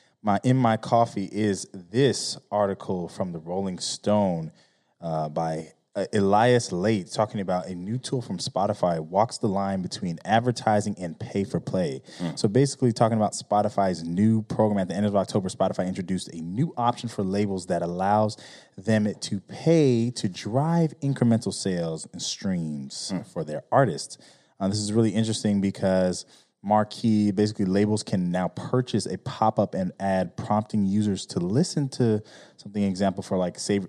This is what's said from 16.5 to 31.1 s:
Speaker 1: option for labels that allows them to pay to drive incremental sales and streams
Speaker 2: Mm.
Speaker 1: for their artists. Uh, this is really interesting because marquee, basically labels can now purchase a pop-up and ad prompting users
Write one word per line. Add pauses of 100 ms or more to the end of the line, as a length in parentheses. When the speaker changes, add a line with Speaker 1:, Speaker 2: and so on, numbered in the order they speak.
Speaker 1:
option
for
labels
that
allows (400)
them
to
pay
to
drive
incremental
sales
and
streams
Speaker 2:
Mm.
Speaker 1:
for
their
artists. (420)
Uh,
this
is
really
interesting
because (360)
marquee,
basically
labels
can
now
purchase
a
pop-up
and
ad
prompting
users